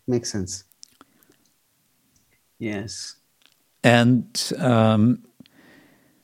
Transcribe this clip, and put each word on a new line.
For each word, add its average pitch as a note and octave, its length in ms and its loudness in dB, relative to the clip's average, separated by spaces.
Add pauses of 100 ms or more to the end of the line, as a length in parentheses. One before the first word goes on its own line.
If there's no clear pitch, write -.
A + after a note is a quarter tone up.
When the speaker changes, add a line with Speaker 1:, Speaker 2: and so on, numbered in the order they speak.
Speaker 1:
makes A#2+ 240 -4
sense. F#2 320 -8 (1900)
Yes. G#2 580 -12 (680)
Speaker 2:
And, A#2+ 720 2
um, A2+ 680 2 (1000)